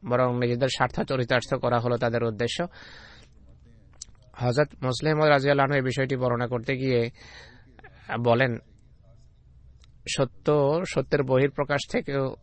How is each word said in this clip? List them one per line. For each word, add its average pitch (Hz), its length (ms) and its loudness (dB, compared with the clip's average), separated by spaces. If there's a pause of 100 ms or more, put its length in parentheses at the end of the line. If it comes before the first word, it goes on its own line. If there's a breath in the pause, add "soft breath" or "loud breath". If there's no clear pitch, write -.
বরং 123 320 2
নিজেদের 123 280 0
স্বার্থ - 320 -2
চরিতার্থ 127 540 -2
করা 123 240 0
হলো 120 180 0
তাদের 117 260 0
উদ্দেশ্য। 117 440 -4 (1700 loud breath)
হযরত 123 360 0 (140)
মুসলিম 151 420 0
রাদিয়াল্লাহু 143 400 4
আনহু 139 120 0
এই 135 60 0
বিষয়টি 135 340 -2
বর্ণনা 123 300 0
করতে 123 300 -4
গিয়ে 123 340 0 (1120 loud breath)
বলেন, 120 340 2 (1600)
"সত্য, 147 720 0
সত্যের 143 340 0
বহিঃপ্রকাশ 139 580 0 (100)
থেকেও 139 520 -4